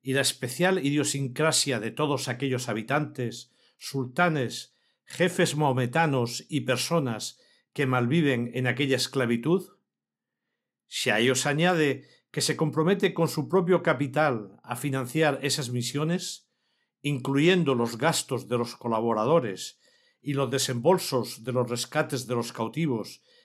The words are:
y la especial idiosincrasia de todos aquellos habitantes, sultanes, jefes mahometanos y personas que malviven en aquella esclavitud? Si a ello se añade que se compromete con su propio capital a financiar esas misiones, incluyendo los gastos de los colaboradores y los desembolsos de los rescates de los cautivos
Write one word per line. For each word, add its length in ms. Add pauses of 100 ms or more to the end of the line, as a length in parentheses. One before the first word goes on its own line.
y 100
la 80
especial 640
idiosincrasia 920
de 100
todos 380
aquellos 420
habitantes, 840 (280)
sultanes, 960 (300)
jefes 500
mahometanos 960
y 120
personas 800 (340)
que 140
malviven 680
en 140
aquella 300
esclavitud? 720 (1160)
Si 240
a 80
ello 160
se 160
añade 580 (220)
que 120
se 140
compromete 600
con 120
su 220
propio 320
capital 800
a 140
financiar 680
esas 300
misiones, 720 (560)
incluyendo 720
los 220
gastos 520
de 80
los 180
colaboradores 1040 (420)
y 120
los 180
desembolsos 920
de 80
los 160
rescates 580
de 80
los 160
cautivos 720 (220)